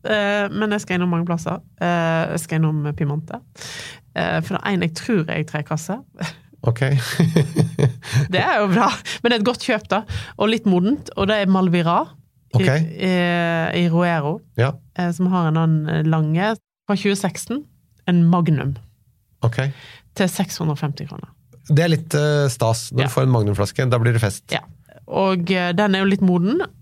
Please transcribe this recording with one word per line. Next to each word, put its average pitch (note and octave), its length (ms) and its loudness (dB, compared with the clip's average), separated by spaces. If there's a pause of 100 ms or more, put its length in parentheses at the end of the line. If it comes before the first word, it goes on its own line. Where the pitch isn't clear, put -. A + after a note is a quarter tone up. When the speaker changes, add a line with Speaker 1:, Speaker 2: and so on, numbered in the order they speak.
Speaker 1:
Eh, G#3 460 0
men G#3 260 -2
jeg G#3 80 -4
skal F#3 160 -2
innom F3+ 100 2
mange E3+ 160 0
plasser. E3+ 360 -4 (200)
Eh, E3 520 0
jeg E3 100 -4
skal D#3+ 160 -2
innom D#3 240 0 (100)
Piemonte. D#3 460 -4 (760)
Eh, E3+ 280 -2
for F#3 160 -4
det - 40 -2
er G3+ 140 -2
en F3 100 0
jeg D#3+ 80 -4
tror F#3 320 -2
jeg D#3 240 -4
trekasse. D#3 480 -6 (240)
<laughs> - 220 -10 (200)
Speaker 2:
Ok. A#2+ 160 0 (800)
<laughs> - 760 0
Speaker 1:
Det F3+ 80 2
er C#4+ 160 0
jo G#3 140 2
bra, G#3+ 160 4 (340)
men A#3 80 2
det A#3 80 4
er - 20 0
et G#3 60 0
godt B3 180 0
kjøp G#3+ 240 0
da. G3 120 0 (420)
Og G#3 80 4
litt A3+ 180 0
modent, F#3+ 460 2
og G3 160 0
det G#3+ 80 2
er F#3+ 160 2
Malvira F3+ 480 2
i, - 560 -8
Speaker 2:
Ok. F#3 80 4
Speaker 1:
i, D#3+ 460 0 (680)
i F3 60 2 (100)
Roero, E3+ 380 2 (260)
Speaker 2:
Ja. B2 140 2 (260)
Speaker 1:
eh, F3 160 -2
som F3+ 180 0
har F3 200 2
en D#3+ 100 2
annen D#3+ 480 0
lange, D#3+ 380 0 (420)
fra G3+ 80 0
tjue G3 180 0
seksten, G3+ 460 -6 (480)
en F3 140 4 (100)
Magnum, D#3 400 2 (720)
Speaker 2:
Ok. A#2 160 0 (560)
Speaker 1:
til F#3 160 0
seks - 260 -4
hundre D#3+ 160 -2
og - 60 -8
femti D3 260 -6
kroner. - 220 -14 (400)
Speaker 2:
Det D3+ 160 4
er E3+ 80 4
litt, D3+ 240 -2
eh, D3 340 2
stas A2+ 380 -2
når B2+ 160 0
Speaker 1:
Ja. - 20 -2
Speaker 2:
du A#2+ 80 -4
får C3 140 2
en B2+ 80 4
Magnum-flaske. G#2 560 0
Da A#2+ 80 2
blir A#2 160 2
det A2+ 80 2
fest. - 260 -6
Speaker 1:
Ja. - 140 -4 (400)
Og, F#3+ 480 0
eh, F3 240 0
den G3+ 180 2
er F#3+ 80 0
jo G3 60 2
litt G3 160 2
moden, F#3 400 2 (160)